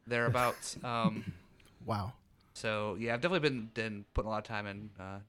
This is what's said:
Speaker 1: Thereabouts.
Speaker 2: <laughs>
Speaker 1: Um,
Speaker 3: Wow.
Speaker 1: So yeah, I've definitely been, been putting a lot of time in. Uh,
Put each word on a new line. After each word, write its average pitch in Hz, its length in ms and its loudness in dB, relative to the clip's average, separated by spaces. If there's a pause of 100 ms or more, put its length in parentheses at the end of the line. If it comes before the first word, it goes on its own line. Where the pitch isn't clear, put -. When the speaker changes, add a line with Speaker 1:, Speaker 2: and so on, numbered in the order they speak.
Speaker 1:
Thereabouts. 120 760 2
Speaker 2:
<laughs> - 40 -10
Speaker 1:
Um, 110 480 0 (520)
Speaker 3:
Wow. 104 280 -2 (420)
Speaker 1:
So 107 460 -2
yeah, 117 140 0
I've 120 60 -2
definitely 165 280 4
been, 117 260 -2
been 107 300 -2 (100)
putting 107 140 0
a - 20 -2
lot 107 80 0
of 107 60 -4
time 104 240 -4
in. 104 220 -8 (100)
Uh, 95 180 -8 (100)